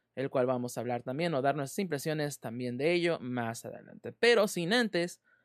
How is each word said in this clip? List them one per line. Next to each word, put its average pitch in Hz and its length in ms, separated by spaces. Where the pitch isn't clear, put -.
el 135 160
cual 127 160
vamos 123 320
a 123 40
hablar 120 200
también, 156 320
o 135 80
dar 139 140
nuestras 139 240
impresiones 151 600
también 123 380
de 151 160
ello 170 260
más 120 460
adelante. 107 460
Pero 226 360
sin 175 260
antes 190 460